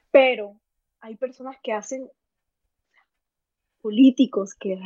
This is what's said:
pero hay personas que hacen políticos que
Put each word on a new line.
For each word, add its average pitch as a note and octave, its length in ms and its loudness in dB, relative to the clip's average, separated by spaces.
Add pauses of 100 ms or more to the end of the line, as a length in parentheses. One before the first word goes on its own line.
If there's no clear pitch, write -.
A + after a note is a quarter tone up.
(100)
pero A3 500 2 (400)
hay A3+ 160 -18
personas C4 460 -12
que A#3 120 -8
hacen B3+ 360 -10 (1700)
políticos A3+ 720 2
que F#3+ 320 -10